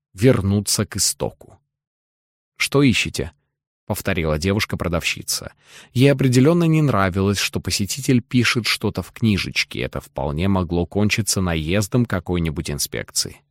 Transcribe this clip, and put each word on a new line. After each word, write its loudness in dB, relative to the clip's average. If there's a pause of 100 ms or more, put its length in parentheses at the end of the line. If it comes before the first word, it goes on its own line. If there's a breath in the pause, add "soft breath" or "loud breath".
(140)
вернуться 2
к -14
истоку". -6 (960)
"Что 2
ищете?" 2 (560)
повторила -2
девушка-продавщица. -4 (400 loud breath)
Ей 6
определенно 4
не 2
нравилось, 0
что -4
посетитель 0
пишет 0
что-то -2
в -14
книжечке. -2
Это -6
вполне -4
могло 0
кончиться 0
наездом 0
какой-нибудь -2
инспекции. -6 (100)